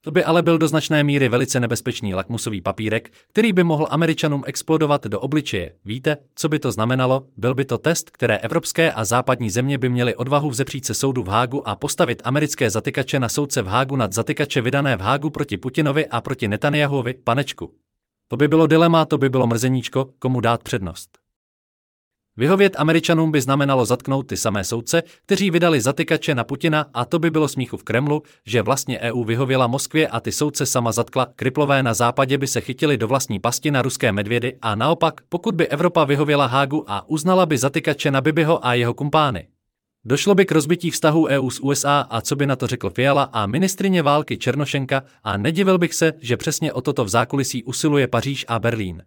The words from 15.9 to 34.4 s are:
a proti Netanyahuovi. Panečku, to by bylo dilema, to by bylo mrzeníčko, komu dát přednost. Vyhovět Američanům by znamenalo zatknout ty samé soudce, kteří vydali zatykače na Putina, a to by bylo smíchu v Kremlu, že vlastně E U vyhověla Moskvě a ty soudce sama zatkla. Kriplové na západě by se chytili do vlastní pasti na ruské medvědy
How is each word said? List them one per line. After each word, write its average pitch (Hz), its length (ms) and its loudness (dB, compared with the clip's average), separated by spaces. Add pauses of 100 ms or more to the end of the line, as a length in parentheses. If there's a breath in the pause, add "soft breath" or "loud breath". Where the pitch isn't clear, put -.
a 117 140 -4
proti 127 260 -4
Netanyahuovi. 139 680 0
Panečku, - 600 -4 (540)
to 131 100 -6
by 147 100 4
bylo 160 200 6
dilema, 160 380 6
to 156 120 0
by 135 120 2
bylo 127 180 2
mrzeníčko, 127 640 -2 (100)
komu 127 220 -2
dát 117 220 0
přednost. 95 460 -8 (1300)
Vyhovět 190 400 4
Američanům 160 520 2
by 147 100 2
znamenalo 135 440 2
zatknout 131 420 -2
ty 95 100 -6
samé 101 260 -2
soudce, 117 400 -2 (220 loud breath)
kteří 196 260 0
vydali 165 300 2
zatykače 151 540 0
na 120 80 -2
Putina, 151 500 -2
a 120 120 -2
to 170 140 -2
by 165 120 2
bylo 156 160 2
smíchu 127 300 -6
v - 60 -16
Kremlu, 147 400 0 (220 soft breath)
že 110 160 0
vlastně 127 380 -2
E 117 120 -4
U 120 120 -4
vyhověla 127 440 0
Moskvě 139 400 0
a 117 120 -4
ty 113 120 -6
soudce 147 340 -2
sama 117 260 0
zatkla. 120 440 -2
Kriplové 135 480 0
na 117 100 0
západě 127 440 2
by 135 100 -2
se - 140 -4
chytili 139 360 -2
do 110 100 -2
vlastní 120 320 -2
pasti 123 320 -2
na 131 100 2
ruské 123 300 0
medvědy 113 500 -2